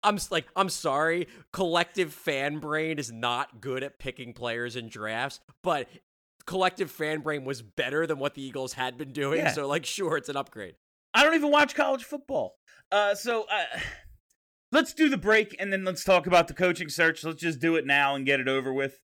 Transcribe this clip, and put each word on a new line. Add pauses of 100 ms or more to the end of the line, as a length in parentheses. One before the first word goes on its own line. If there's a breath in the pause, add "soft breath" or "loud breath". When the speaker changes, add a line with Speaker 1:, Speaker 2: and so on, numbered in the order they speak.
Speaker 1:
I'm
s-,
like, (100)
I'm
sorry, (240 loud breath)
collective
fan
brain
is
not
good
at
picking
players
in
drafts, (220)
but (580)
collective
fan
brain
was
better
than
what
the
Eagles
had
been
doing,
Speaker 2:
Yeah.
Speaker 1:
so,
like,
sure,
it's
an
upgrade. (380)
Speaker 2:
I
don't
even
watch
college
football. (340 soft breath)
Uh,
so, (100)
uh, (960 loud breath)
let's
do
the
break,
and
then
let's
talk
about
the
coaching
search.
Let's
just
do
it
now
and
get
it
over
with.